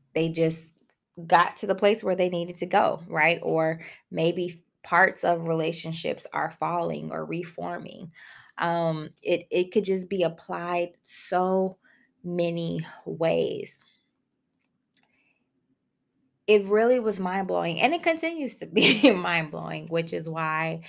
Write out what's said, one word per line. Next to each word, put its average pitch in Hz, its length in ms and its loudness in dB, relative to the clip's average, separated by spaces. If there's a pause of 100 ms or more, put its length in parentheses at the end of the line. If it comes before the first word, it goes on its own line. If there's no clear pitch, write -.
(140)
they 165 160 0
just 165 440 -2 (520)
got 175 320 4
to 208 100 -6
the 190 80 2
place 208 280 2
where 190 120 0
they 180 140 0
needed 175 280 -4
to 175 80 -4
go, 175 420 2
right? 165 340 2
Or 160 400 0 (300)
maybe 175 520 -2 (200)
parts 180 400 4
of 170 240 2
relationships 165 840 -4
are 156 180 -2
falling 160 600 -4
or 156 140 -6
reforming. 170 840 -10 (460)
Um, 165 520 -2 (120)
it, 170 300 0
it 180 200 0
could 208 120 2
just 185 260 -2
be 190 140 0
applied 175 680 -2 (140)
so 185 760 0 (460)
many 170 600 -2 (200)
ways. - 760 -2 (2750)
It 202 180 6
really 226 340 4
was 214 200 -2
mind-blowing, 180 600 -2
and 262 140 4
it 349 80 -2
continues 320 540 -2
to - 100 -12
be 226 460 6
<laughs> 196 40 4
mind-blowing, 165 720 -4
which 165 260 -2
is 165 160 -6
why 160 600 -2